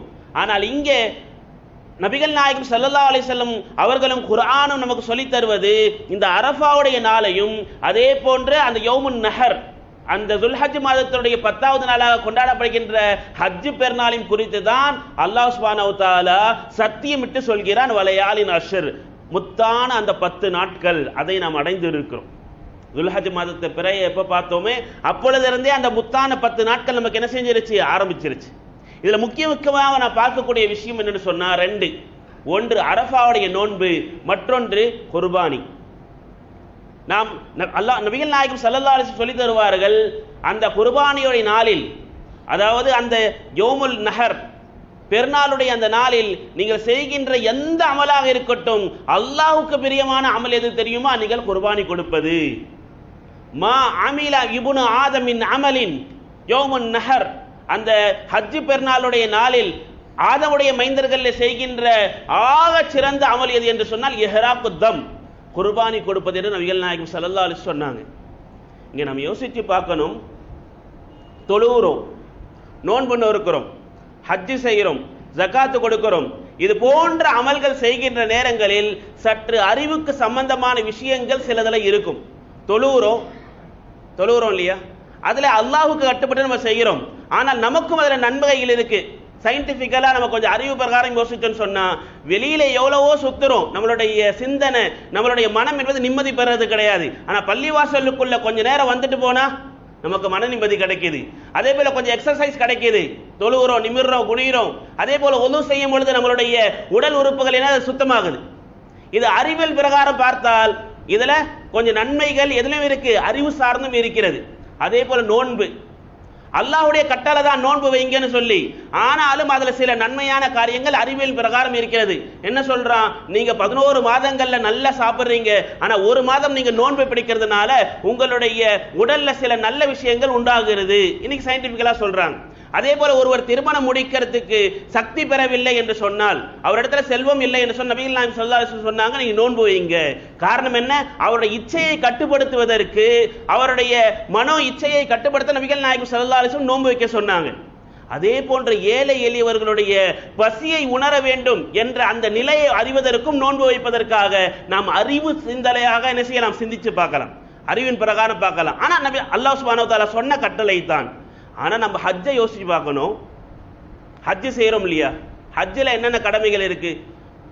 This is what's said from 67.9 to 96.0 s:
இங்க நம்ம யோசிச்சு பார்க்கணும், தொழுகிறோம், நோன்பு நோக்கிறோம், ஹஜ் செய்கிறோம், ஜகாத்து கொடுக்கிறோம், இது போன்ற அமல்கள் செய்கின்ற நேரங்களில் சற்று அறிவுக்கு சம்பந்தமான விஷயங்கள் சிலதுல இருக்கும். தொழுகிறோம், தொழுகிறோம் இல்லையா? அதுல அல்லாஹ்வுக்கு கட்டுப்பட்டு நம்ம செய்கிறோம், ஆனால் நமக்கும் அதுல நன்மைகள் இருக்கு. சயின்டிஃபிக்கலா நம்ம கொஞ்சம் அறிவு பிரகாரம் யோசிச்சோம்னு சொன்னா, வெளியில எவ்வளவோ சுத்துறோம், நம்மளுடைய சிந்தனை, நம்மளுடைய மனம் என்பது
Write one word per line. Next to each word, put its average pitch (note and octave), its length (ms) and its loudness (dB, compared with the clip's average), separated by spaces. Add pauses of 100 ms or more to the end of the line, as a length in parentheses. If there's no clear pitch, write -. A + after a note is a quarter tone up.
இங்க C#3+ 160 -6
நம்ம C3+ 180 -6
யோசிச்சு A3+ 360 -8 (100)
பார்க்கணும், F3 420 -2 (1400)
தொழுகிறோம், G#3+ 500 2 (880)
நோன்பு B3 340 0
நோக்கிறோம், F3 460 0 (600)
ஹஜ் F#3 260 -4 (120)
செய்கிறோம், G3+ 340 0 (380)
ஜகாத்து A#3+ 460 2
கொடுக்கிறோம், G#3+ 440 0 (300)
இது G3 260 2
போன்ற D#4+ 400 4 (160)
அமல்கள் C4+ 440 0
செய்கின்ற A#3+ 360 0 (140)
நேரங்களில் G#3+ 560 0 (340)
சற்று A3 340 0 (120)
அறிவுக்கு D4+ 440 -2 (100)
சம்பந்தமான B3 520 0 (140)
விஷயங்கள் C4 580 -4
சிலதுல A3+ 420 0
இருக்கும். G3 300 0 (480)
தொழுகிறோம், A#3 560 2 (960)
தொழுகிறோம் A3+ 340 2
இல்லையா? F#3 240 -2 (420)
அதுல C4+ 300 2 (100)
அல்லாஹ்வுக்கு D4 500 2
கட்டுப்பட்டு B3+ 360 0
நம்ம B3+ 220 -2
செய்கிறோம், A3 340 2 (260)
ஆனால் B3 380 0
நமக்கும் D#4+ 360 0
அதுல C4+ 280 2
நன்மைகள் C4+ 460 2
இருக்கு. A3+ 260 0 (420)
சயின்டிஃபிக்கலா C4 680 0
நம்ம B3 200 0
கொஞ்சம் A3 220 2
அறிவு C4+ 220 -2
பிரகாரம் B3 420 0
யோசிச்சோம்னு A#3 440 -2
சொன்னா, G3 200 -2 (460)
வெளியில C#4 340 0 (160)
எவ்வளவோ C#4 320 4 (140)
சுத்துறோம், C4 500 2
நம்மளுடைய A3 560 2 (100)
சிந்தனை, C4 420 0 (300)
நம்மளுடைய A#3 340 2 (100)
மனம் C#4 240 0
என்பது C4+ 200 -2